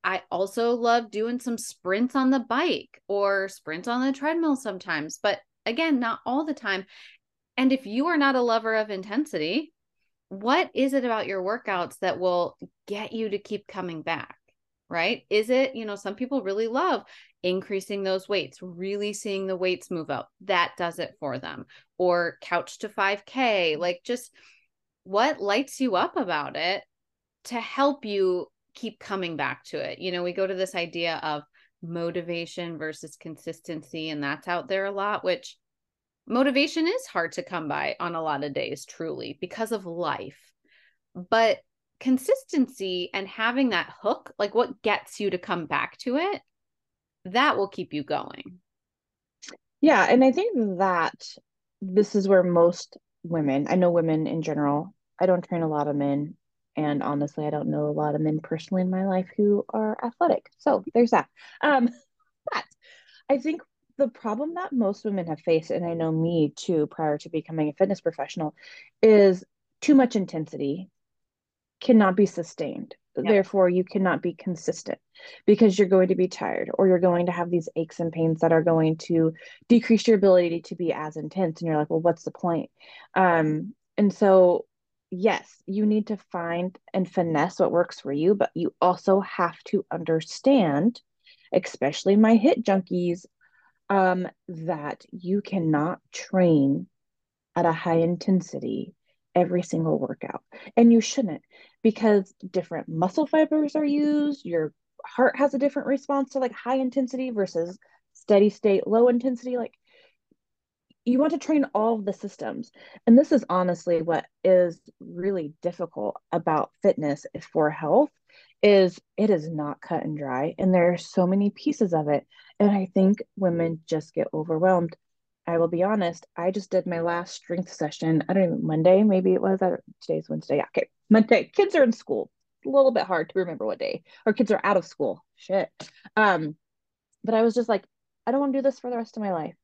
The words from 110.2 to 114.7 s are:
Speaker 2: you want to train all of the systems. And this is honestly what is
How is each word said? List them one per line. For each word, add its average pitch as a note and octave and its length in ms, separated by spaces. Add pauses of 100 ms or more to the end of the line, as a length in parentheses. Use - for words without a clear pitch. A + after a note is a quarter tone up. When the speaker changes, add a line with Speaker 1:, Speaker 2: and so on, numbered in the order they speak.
Speaker 2:
you B3+ 160
want D4+ 120
to D#4+ 60
train D4 340
all A3 220
of G#3+ 100
the G3 80
systems. - 600 (340)
And A#3 100
this D4 140
is C#4 180
honestly F3 540
what D#3+ 240 (160)
is F3+ 380 (180)